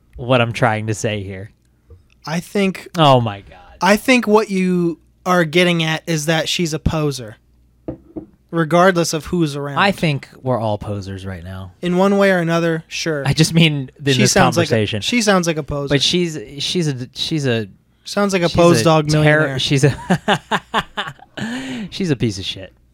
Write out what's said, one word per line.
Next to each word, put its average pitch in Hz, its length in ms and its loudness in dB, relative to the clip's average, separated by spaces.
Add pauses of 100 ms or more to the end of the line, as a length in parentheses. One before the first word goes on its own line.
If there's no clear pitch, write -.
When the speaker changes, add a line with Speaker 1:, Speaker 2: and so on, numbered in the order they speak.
(160)
Speaker 1:
what 127 240 2
I'm 117 120 0
trying 110 340 0
to 110 80 -2
say 107 300 -6
here. 95 260 -14 (760)
Speaker 2:
I 160 140 -6
think 190 480 -4 (100)
Speaker 1:
Oh 139 240 6
my 104 200 -4
God. - 180 -20 (220)
Speaker 2:
I 196 160 4
think 247 320 2
what 214 220 4
you 180 500 0 (260)
are 180 180 4
getting 170 380 2
at 160 240 -4
is 156 200 -4
that 160 220 0
she's 165 240 -2
a 156 60 -4
poser, 131 580 -2 (1160)
regardless 170 600 2
of 156 140 -6
who's 156 300 -2
around. 143 220 -8
Speaker 1:
I 196 120 2
think 160 380 -2 (120)
we're 127 200 -2
all 107 180 -2
posers 98 480 -10
right 92 160 -10
now. 92 300 -14 (100)
Speaker 2:
In 180 140 -2
one 196 220 2
way 196 120 4
or 185 80 2
another, 165 480 0
sure. 143 400 -4
Speaker 1:
I 139 60 2
just 156 220 2
mean 151 440 2
in 139 140 0
Speaker 2:
She 127 100 2
Speaker 1:
this 123 100 4
Speaker 2:
sounds - 240 4
like 165 120 2
a, - 20 -4
Speaker 1:
conversation. 107 320 0
Speaker 2:
she 240 200 0
sounds 190 260 2
like 160 80 0
a 156 80 -4
poser. 143 300 -6
Speaker 1:
But 139 80 2
she's, 151 600 -2
she's 175 240 -2
a, 127 280 -4
she's 147 320 -4
a 113 220 0 (360)
Speaker 2:
Sounds 202 300 -2
like 175 80 0
a 170 60 2
Speaker 1:
she's - 80 -4
Speaker 2:
post 170 260 6
Speaker 1:
a - 20 2
Speaker 2:
dog 156 240 4
Speaker 1:
ter-, 156 140 2
Speaker 2:
millionaire. 151 360 2
Speaker 1:
she's 135 240 0
a, 143 80 6 (960)
<laughs> 240 1040 -10
she's 185 200 -4
a 135 60 0
piece 104 220 -4
of 92 60 -10
shit. - 280 -12 (220)